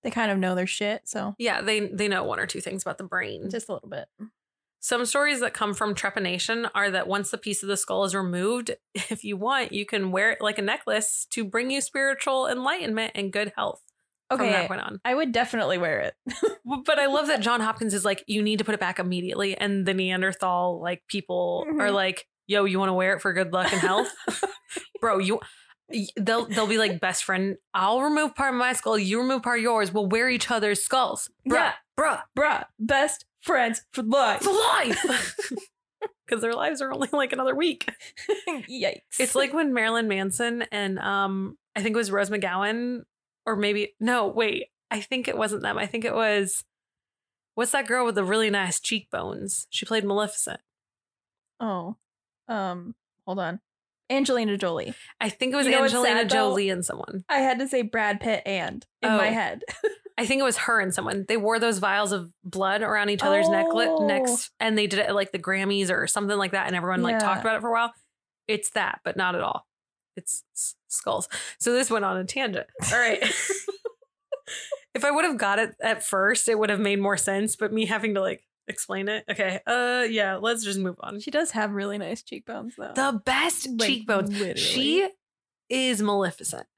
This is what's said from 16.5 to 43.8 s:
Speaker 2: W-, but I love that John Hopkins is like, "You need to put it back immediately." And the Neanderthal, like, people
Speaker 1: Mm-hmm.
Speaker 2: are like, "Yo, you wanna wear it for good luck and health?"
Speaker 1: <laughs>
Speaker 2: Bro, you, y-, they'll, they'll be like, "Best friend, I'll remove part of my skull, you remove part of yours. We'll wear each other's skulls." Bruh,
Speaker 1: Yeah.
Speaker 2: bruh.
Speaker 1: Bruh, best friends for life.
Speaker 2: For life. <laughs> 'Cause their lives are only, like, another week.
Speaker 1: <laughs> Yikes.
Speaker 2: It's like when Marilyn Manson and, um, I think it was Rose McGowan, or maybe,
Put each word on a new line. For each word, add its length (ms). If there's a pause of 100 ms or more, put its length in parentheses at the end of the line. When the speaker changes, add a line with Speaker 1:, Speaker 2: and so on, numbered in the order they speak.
Speaker 2:
W-, 180
but 140
I 80
love 200
that 140
John 200
Hopkins 340
is 100
like, 220
"You 160
need 160
to 60
put 100
it 40
back 200
immediately." 580
And 300
the 80
Neanderthal, 840
like, 260
people 600
Speaker 1:
Mm-hmm. 140
Speaker 2:
are 100
like, 360 (200)
"Yo, 180
you 140
wanna 160
wear 200
it 60
for 120
good 200
luck 180
and 100
health?" 280 (480)
Speaker 1:
<laughs> 440
Speaker 2:
Bro, 180
you, 200 (520)
y-, 160 (120)
they'll, 280
they'll 180
be 140
like, 200
"Best 240
friend, 340 (180)
I'll 260
remove 320
part 200
of 60
my 140
skull, 240
you 220
remove 240
part 160
of 40
yours. 300
We'll 160
wear 180
each 220
other's 320
skulls." 480 (180)
Bruh, 60
Speaker 1:
Yeah. 200 (260)
Speaker 2:
bruh. 220 (140)
Speaker 1:
Bruh, 300 (140)
best 460 (160)
friends 420 (100)
for 80
life. 400
Speaker 2:
For 100
life. 840 (500)
<laughs> 420
'Cause 140
their 140
lives 260
are 100
only, 200
like, 200
another 220
week. 340 (360)
Speaker 1:
<laughs> 260
Yikes. 520 (180)
Speaker 2:
It's 160
like 180
when 180
Marilyn 360
Manson 640
and, 260
um, 600 (160)
I 80
think 120
it 40
was 100
Rose 220
McGowan, 680 (440)
or 100
maybe, 440